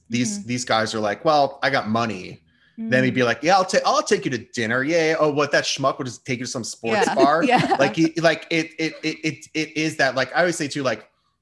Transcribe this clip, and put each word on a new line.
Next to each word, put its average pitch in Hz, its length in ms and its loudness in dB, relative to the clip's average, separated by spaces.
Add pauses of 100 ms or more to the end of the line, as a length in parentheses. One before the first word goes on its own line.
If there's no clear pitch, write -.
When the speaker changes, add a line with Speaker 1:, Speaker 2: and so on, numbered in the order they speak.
(100)
Speaker 1:
these, 110 300 -2
Speaker 2:
Mm-hmm. 110 80 -12
Speaker 1:
these 123 180 -4
guys 110 280 0
are 110 60 -2
like, 104 240 -2
"Well, 147 380 2
I 135 80 2
got 120 180 0
money." 107 540 -4 (380)
Then 131 220 2
he'd 127 120 2
be 127 80 2
Speaker 2:
Mm. - 20 4
Speaker 1:
like, 117 180 0
"Yeah, 180 140 4
I'll 185 80 4
ta-, 185 200 0
I'll 254 200 2
take 202 200 0
you 143 60 -4
to 123 80 -2
dinner. 120 460 -2
Yeah, 160 260 2
yeah. 160 80 0
Oh, 151 140 2
what, 143 180 0
that 151 140 2
schmuck 139 340 -2
will 139 60 -8
just 120 200 -12
take 123 140 -4
you 123 60 -10
to 120 60 -8
some 123 120 -8
sports 156 460 -2
Speaker 2:
Yeah. 156 60 0
<laughs> - 20 -2
Speaker 1:
bar?" 147 260 4
Speaker 2:
Yeah. 240 360 2
Speaker 1:
Like, 139 180 2
he, 160 240 2
like, 160 300 2
it, 165 280 0
it, 160 240 -4
it, 156 220 -4
it, 147 300 -6
it 156 220 -4
is 156 200 -2
that, 135 180 2
like, 131 220 0
I 160 40 4
always 175 160 2
say 147 120 -4
too, 143 160 -4
like, 113 240 -4 (340)